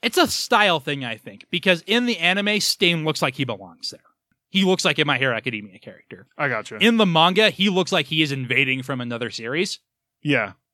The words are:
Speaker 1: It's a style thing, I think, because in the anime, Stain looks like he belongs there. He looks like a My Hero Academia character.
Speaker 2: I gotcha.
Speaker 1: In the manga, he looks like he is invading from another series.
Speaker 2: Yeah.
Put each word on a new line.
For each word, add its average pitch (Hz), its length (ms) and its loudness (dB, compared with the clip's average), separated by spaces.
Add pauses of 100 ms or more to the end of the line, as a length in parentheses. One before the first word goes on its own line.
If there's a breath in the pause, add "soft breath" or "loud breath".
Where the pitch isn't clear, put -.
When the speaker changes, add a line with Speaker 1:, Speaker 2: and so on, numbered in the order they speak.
Speaker 1:
It's 233 160 -4
a 339 100 4
style 202 520 2
thing, 139 260 -6
I 113 120 -6
think, - 340 -20
because 180 340 2
in 240 200 2
the 233 140 -2
anime, 202 420 2
Stain 170 440 2
looks 156 160 -2
like 135 140 0
he 143 80 -2
belongs 98 480 -10
there. - 80 -18 (500)
He 190 140 2
looks 185 220 2
like 151 140 0
a 151 60 2
My 139 120 2
Hero 127 180 0
Academia 107 440 -8
character. - 480 -20 (100)
Speaker 2:
I 147 120 -2
gotcha. 110 280 -6
Speaker 1:
In 226 200 2
the 214 80 4
manga, 180 460 4
he 190 180 0
looks 185 220 0
like 160 160 0
he 156 140 0
is 147 100 0
invading 131 520 -2
from 131 180 -6
another 120 280 -6
series. 135 500 -6 (440)
Speaker 2:
Yeah. 120 300 0 (200)